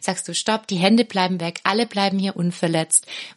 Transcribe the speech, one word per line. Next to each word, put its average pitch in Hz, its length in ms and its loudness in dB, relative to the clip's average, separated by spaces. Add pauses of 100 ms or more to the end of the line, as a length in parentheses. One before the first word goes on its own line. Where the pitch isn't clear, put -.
sagst - 260 -6
du, 170 60 -10
„Stopp, 220 340 -2
die 196 100 -2
Hände 220 280 4
bleiben 185 340 0
weg, 170 240 -6
alle 208 220 2
bleiben 196 340 0
hier 190 160 -2
unverletzt 170 720 0 (300)